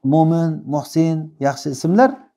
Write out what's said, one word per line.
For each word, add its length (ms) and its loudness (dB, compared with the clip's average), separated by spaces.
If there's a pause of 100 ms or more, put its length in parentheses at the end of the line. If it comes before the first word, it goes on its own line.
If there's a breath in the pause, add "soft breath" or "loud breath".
mo'min, 460 2 (160)
muhsin, 500 -2 (240)
yaxshi 300 -4
ismlar 400 2 (260)